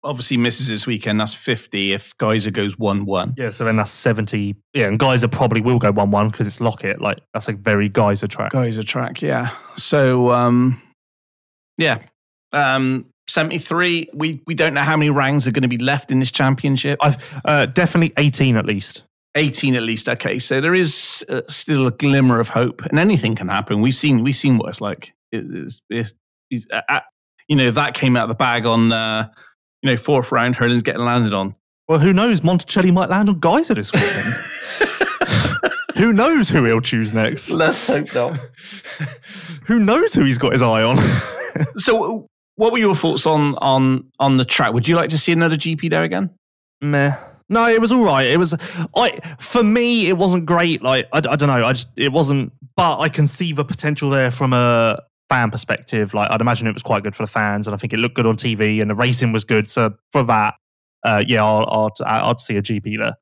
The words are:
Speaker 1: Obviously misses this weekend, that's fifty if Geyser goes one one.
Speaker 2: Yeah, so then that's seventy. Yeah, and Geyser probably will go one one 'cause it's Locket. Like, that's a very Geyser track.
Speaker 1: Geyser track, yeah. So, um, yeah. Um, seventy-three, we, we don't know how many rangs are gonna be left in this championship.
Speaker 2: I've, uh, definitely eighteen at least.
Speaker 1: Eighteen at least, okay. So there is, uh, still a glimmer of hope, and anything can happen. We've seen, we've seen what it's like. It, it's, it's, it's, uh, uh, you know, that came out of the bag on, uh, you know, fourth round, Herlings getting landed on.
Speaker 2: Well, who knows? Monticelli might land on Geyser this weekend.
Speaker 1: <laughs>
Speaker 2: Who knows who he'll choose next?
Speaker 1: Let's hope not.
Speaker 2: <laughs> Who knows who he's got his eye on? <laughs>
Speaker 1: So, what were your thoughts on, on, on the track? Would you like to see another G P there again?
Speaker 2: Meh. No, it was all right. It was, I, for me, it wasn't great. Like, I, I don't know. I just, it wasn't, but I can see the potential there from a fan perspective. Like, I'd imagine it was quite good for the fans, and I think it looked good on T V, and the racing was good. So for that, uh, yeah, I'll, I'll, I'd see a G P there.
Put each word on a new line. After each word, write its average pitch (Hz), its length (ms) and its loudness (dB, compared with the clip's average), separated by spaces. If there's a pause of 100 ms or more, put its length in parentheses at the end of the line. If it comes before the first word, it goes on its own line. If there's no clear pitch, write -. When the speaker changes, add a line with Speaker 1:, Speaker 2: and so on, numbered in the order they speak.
Speaker 1:
Obviously 135 340 -4
misses 120 320 0
this 107 180 -4
weekend, 110 320 -2
that's 107 140 -4
fifty 98 580 -4
if - 260 -8
Geyser 107 340 -2
goes 101 280 -4
one 101 260 -2
one. 98 320 -4
Speaker 2:
Yeah, 123 120 -6
so 113 160 -8
then 113 100 0
that's 107 160 0
seventy. 104 640 -2 (180)
Yeah, 123 140 0
and 104 100 0
Geyser 127 300 2
probably 113 320 0
will 120 200 2
go 110 120 2
one 101 200 0
one 104 200 2
'cause 104 160 -4
it's 101 140 -8
Locket. 107 400 -4
Like, 104 180 -4 (140)
that's 107 160 -6
a 110 40 -6
very 104 360 0
Geyser 101 380 0
track. 104 260 -6
Speaker 1:
Geyser 117 300 -2
track, - 380 -6
yeah. 127 280 -2 (260)
So, 127 560 2
um, 123 500 2 (960)
yeah. 143 220 0 (540)
Um, 131 520 0 (220)
seventy-three, 165 880 -2
we, 151 340 -4
we 165 60 -6
don't 156 200 0
know 143 100 0
how 151 120 0
many 151 140 2
rangs 139 380 0
are 131 40 0
gonna 127 160 0
be 120 100 -2
left 135 340 -2
in 131 80 2
this 127 120 0
championship. 135 720 0
Speaker 2:
I've, 143 160 2 (260)
uh, 147 220 2
definitely 165 520 0
eighteen 139 380 2
at 107 100 0
least. 101 380 -6 (320)
Speaker 1:
Eighteen 139 400 0
at 120 80 -2
least, 113 240 -4
okay. 120 320 -4
So 135 220 -2
there 160 140 0
is, - 520 -2
uh, 131 220 -4
still 135 380 0
a 120 40 2
glimmer 131 480 2
of 113 80 0
hope, - 380 -2
and 151 120 0
anything 160 380 2
can 92 140 -8
happen. 104 320 -2
We've 127 140 2
seen, 131 280 2
we've 139 120 0
seen 131 220 2
what - 120 -2
it's - 100 -12
like. - 340 -8 (200)
It, 113 180 -8
it's, 90 380 -12
it's, 110 240 -6 (360)
it's, 117 220 -6
uh, 104 160 -4
uh, 139 120 0 (480)
you 147 80 2
know, 127 160 4
that 147 220 -2
came 127 240 2
out 117 60 0
of 110 60 -4
the 113 60 -4
bag 120 300 0
on, 113 260 4
uh, 110 380 -2 (540)
you 135 80 2
know, 123 40 4
fourth 127 380 0
round, 120 240 2
Herlings 120 260 2
getting 120 220 -2
landed 120 280 2
on. 98 220 -4 (320)
Speaker 2:
Well, 160 120 4
who 175 120 6
knows? 196 320 2
Monticelli 180 480 2
might 180 180 2
land 202 200 2
on 185 100 0
Geyser 214 360 2
this - 180 -6
weekend. - 400 0
Speaker 1:
<laughs> - 1600 -4
Speaker 2:
Who 226 180 4
knows 247 360 4
who 147 160 2
he'll 113 160 4
choose 113 320 -2
next? 113 360 -2
Speaker 1:
Let's 160 380 0
hope - 260 -2
not. 139 240 -2
Speaker 2:
<laughs> - 1300 -14
Who 233 140 2
knows 254 340 2
who - 120 4
he's 135 120 2
got 127 160 0
his 123 80 2
eye 113 220 4
on? 120 180 4
<laughs> 107 60 2 (720)
Speaker 1:
So, 226 500 0 (300)
what 220 140 2
were 247 60 -2
your 208 180 4
thoughts 151 300 0
on, 147 300 2
on, 131 500 2 (140)
on 135 180 4
the 127 80 2
track? 117 280 0
Would 117 140 0
you 165 80 4
like 165 140 2
to 160 80 -2
see 160 140 0
another 165 240 2
G 160 200 -4
P 160 140 -6
there 160 140 0
again? 180 260 -2 (520)
Speaker 2:
Meh. 143 340 0 (340)
No, 226 180 2
it 226 140 4
was 226 100 0
all 247 120 4
right. 156 240 2
It 139 100 2
was, 170 160 2 (420)
I, 220 240 0 (200)
for - 240 0
me, 233 440 2
it 180 100 2
wasn't 180 280 2
great. 170 380 0
Like, 131 300 0
I, 143 40 2
I 151 180 0
don't 147 120 0
know. 123 180 2
I 127 80 2
just, 123 220 -6
it 135 160 0
wasn't, 139 400 0 (240)
but 170 240 2
I 156 100 0
can 151 160 2
see 165 280 -4
the 147 120 -2
potential 147 460 -4
there 131 180 2
from 127 240 0
a 120 460 2 (300)
fan 120 200 2
perspective. 110 640 -4
Like, 104 160 0
I'd 110 120 0
imagine 113 260 0
it 110 60 -2
was - 100 -10
quite 104 180 0
good 101 140 -8
for - 80 -6
the 104 80 -8
fans, 104 360 -2
and 104 60 -6
I 101 40 -6
think 110 140 -8
it 117 60 -4
looked 117 180 -2
good 117 120 2
on 110 80 2
T 117 180 -4
V, 107 280 0
and 104 100 0
the 104 40 -2
racing 123 360 0
was 110 120 0
good. 107 240 0
So 110 280 -2 (160)
for 139 140 2
that, 110 280 0 (500)
uh, 107 220 2
yeah, 113 180 2
I'll, 107 220 2 (400)
I'll, 110 240 0
I'd 120 100 -2
see - 180 -4
a 104 40 0
G 104 180 -4
P 104 180 -8
there. 110 240 -4